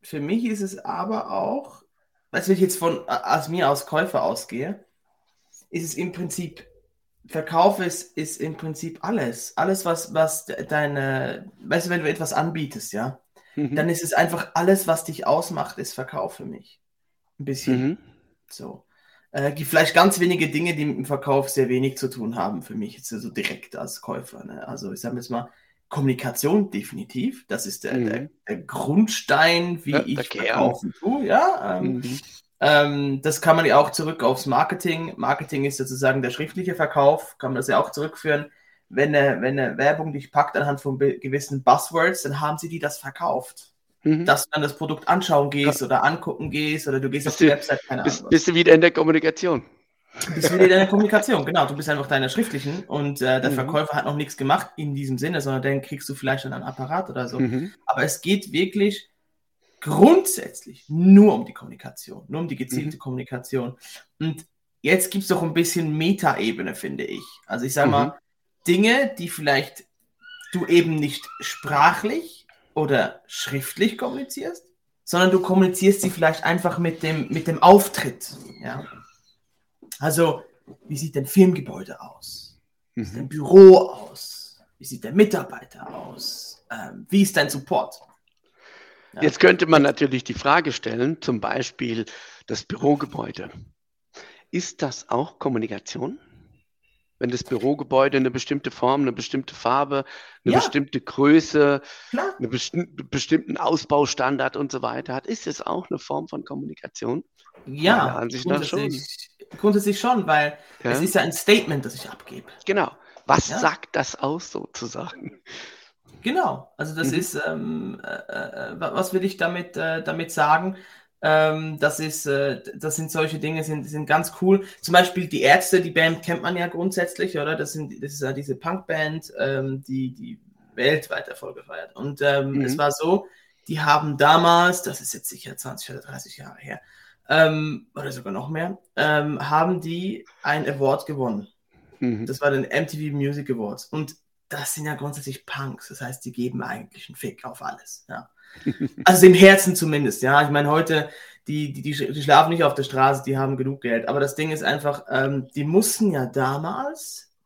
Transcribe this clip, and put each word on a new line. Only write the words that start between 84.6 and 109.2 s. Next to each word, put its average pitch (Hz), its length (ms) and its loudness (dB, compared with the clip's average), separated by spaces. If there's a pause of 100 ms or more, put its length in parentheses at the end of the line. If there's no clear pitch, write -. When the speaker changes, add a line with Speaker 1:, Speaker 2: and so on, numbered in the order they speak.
Speaker 1:
Wie - 80 -20
sieht - 180 -14
dein 117 120 -4
Mitarbeiter - 800 2
aus? - 800 -14
Ähm, 76 380 -14
wie 196 140 6
ist 190 120 0
dein 143 140 2
Support? - 500 -4 (1120)
Ja. - 120 -8
Speaker 2:
Jetzt - 180 2
könnte 180 240 6
man 160 160 6
natürlich 135 420 0
die - 120 -10
Frage 151 360 0
stellen, 123 500 -4
zum 113 200 -4
Beispiel 113 640 -4 (420)
das 113 160 -8
Bürogebäude. - 840 -4 (1000)
Ist - 320 -6
das - 260 -8
auch 127 280 -4
Kommunikation? 117 800 -6 (1000)
Wenn 120 140 -4
das 123 120 -6
Bürogebäude 135 720 0
eine 131 160 2
bestimmte 127 400 -6
Form, 135 300 0
eine 131 100 0
bestimmte 131 420 -8
Farbe, 139 520 0 (400)
eine - 80 2
Speaker 1:
Ja. 359 60 6
Speaker 2:
bestimmte 139 420 -4
Größe, 143 800 4 (300)
Speaker 1:
Klar. 370 280 -4
Speaker 2:
einen 120 100 -4
besti-, 165 380 -6 (220)
bestimmten - 480 -2
Ausbaustandard 143 1000 0
und 139 160 -6
so 131 100 -6
weiter 120 320 -6
hat, 131 140 -8
ist - 180 -8
es - 160 -8
auch - 280 -6
eine - 100 -6
Form - 300 -8
von - 160 -10
Kommunikation? 139 800 -10 (400)
Speaker 1:
Ja, 156 320 2
Speaker 2:
Meiner 131 220 -2
Ansicht 120 260 -6
nach 147 180 0
schon. - 160 -4
Speaker 1:
grundsätzlich, 139 500 -8 (280)